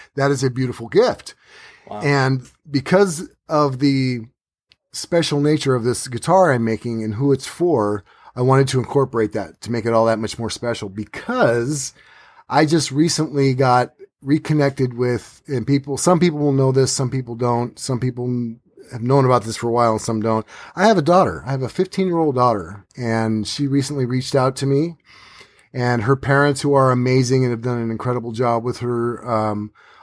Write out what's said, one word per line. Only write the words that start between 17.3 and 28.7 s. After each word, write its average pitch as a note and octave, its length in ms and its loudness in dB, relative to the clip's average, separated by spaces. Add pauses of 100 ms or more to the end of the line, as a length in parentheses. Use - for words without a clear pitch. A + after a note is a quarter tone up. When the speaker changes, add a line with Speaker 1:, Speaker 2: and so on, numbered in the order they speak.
Speaker 1:
don't, A#2+ 420 -2
some B2+ 220 -6
people B2 260 -4
n-, A#2+ 340 -4 (320)
have A2 100 -10
known C3 240 4
about B2 180 4
this A2 140 -8
for A#2+ 100 -4
a A#2 40 0
while A#2 220 4
and G#2+ 80 -4
some A2+ 200 -4
don't. A2 240 0 (300)
I F#3 120 2
have A3 100 4
a E3+ 60 2
daughter. E3+ 420 2
I C3 60 -6
have C3+ 120 -4
a C3 60 -4
fifteen-year-old F3+ 680 -2
daughter, G#2 500 0 (100)
and A2+ 520 -2
she C#3+ 200 -4
recently C3+ 380 -2
reached B2+ 300 -2
out C3 220 2
to C3+ 100 -4
me, D3+ 280 0 (800)
and B2 300 -2
her C3 120 2
parents, C#3 460 0
who C#3+ 120 0
are C3 180 4
amazing B2+ 520 2
and B2 80 0
have A2+ 120 -6
done B2 160 -2
an A2+ 120 -4
incredible A#2+ 400 -4
job A#2 320 0
with A#2+ 160 -6